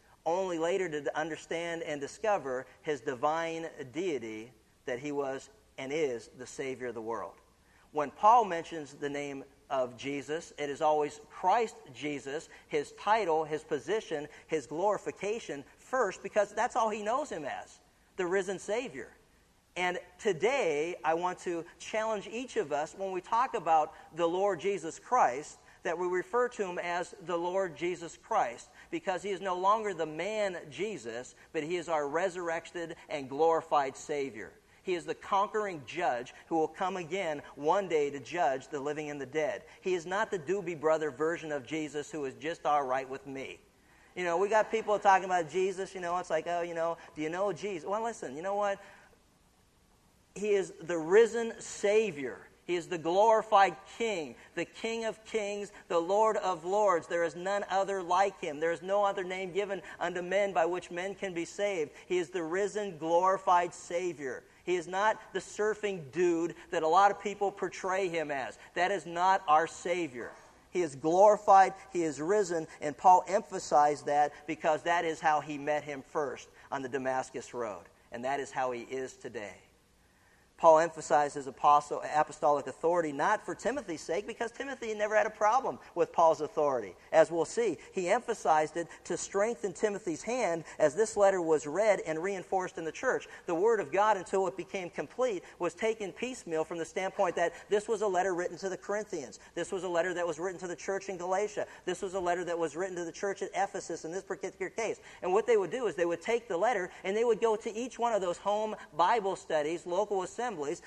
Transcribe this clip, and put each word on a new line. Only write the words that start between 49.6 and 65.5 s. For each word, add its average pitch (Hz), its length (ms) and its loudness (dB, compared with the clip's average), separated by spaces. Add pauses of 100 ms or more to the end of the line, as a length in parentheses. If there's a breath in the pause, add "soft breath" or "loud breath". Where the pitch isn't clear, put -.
He 202 160 -2
is 190 200 2 (100)
the 170 160 -2
risen 220 640 4
Savior. 165 800 0 (240)
He 175 120 -2
is 165 120 -4
the 180 100 -4
glorified 196 800 6 (220)
King, 170 380 -4 (200 loud breath)
the 170 100 -2
King 226 400 -6
of 220 200 -6
kings, 202 460 -4 (180 loud breath)
the 175 100 2
Lord 202 380 4
of 185 260 -2
lords. 185 440 4
There 170 160 0
is 156 120 -2
none 196 340 -2
other 196 340 0
like 190 360 2
him. 151 200 -6
There 165 120 2
is 160 100 -4
no 196 220 2
other 196 200 0
name 185 280 -6
given 190 300 -4 (180 loud breath)
unto 175 220 -4
men 190 320 0
by 170 120 4
which 175 260 -4
men 185 240 -6
can 190 180 -6
be 165 120 -4
saved. 190 460 -2 (160 loud breath)
He 180 120 2
is 175 100 -2
the 180 140 -4
risen, 190 540 -2
glorified 175 760 4
Savior. 147 680 -6 (220 soft breath)
He 180 100 2
is 170 100 -2
not 196 320 2 (140)
the 180 80 -4
surfing 202 720 -4